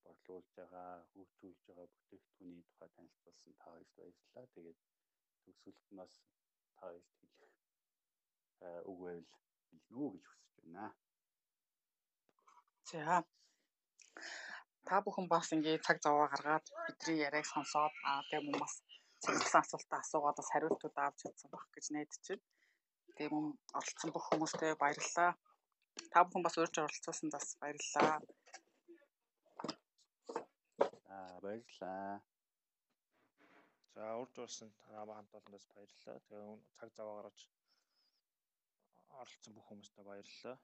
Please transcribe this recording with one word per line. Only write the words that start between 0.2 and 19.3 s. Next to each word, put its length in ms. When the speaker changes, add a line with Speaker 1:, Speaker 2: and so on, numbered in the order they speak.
Speaker 1:
байгаа, 340
хөгжүүлж 560
байгаа 260
бүтээгдэхүүний 720
тухай 240
танилцуулсан 640
та 140
хоёрт 260
баярлалаа. 520
Тэгээд 240
төгсгөлд 380
нь 80
бас 140
та 80
хоёрт 280
хэлэх, 340
э, 280
үг 80
байвал 360
хэлнэ 300
үү 140
гэж 120
хүсэж 320
байна. 280
Speaker 2:
За. 320
Та 80
бүхэн 240
бас 240
ингээд 320
цаг 160
зав 160
гаргаад 480
бидний 340
яриаг 240
сонсоод, 480
аа, 160
тэгээ 220
мөн 100
бас 240
сонирхсан 400